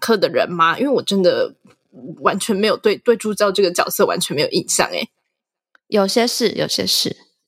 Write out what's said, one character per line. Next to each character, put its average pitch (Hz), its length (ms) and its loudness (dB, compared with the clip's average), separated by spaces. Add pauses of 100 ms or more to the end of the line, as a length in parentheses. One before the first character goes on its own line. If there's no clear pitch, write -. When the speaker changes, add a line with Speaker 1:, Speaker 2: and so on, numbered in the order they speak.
Speaker 1:
课 226 160 2
的 170 100 2
人 117 220 0
吗？ 165 300 2
因 220 40 -2
为 285 60 0
我 233 140 0
真 196 180 0
的 127 320 2 (680)
完 190 180 0
全 202 160 -2
没 196 100 0
有 196 100 2
对， 196 220 0
对 233 180 2
助 214 200 -6
教 202 160 2
这 196 100 0
个 175 100 2
角 - 200 -2
色 - 160 2
完 - 120 -2
全 175 160 -4
没 143 60 0
有 143 80 0
印 - 180 -2
象 - 220 0
欸。 - 180 -6 (800)
Speaker 2:
有 196 200 2
些 233 180 2
是， 233 280 0
有 - 140 -2
些 190 200 -4
是。 - 280 -2 (320)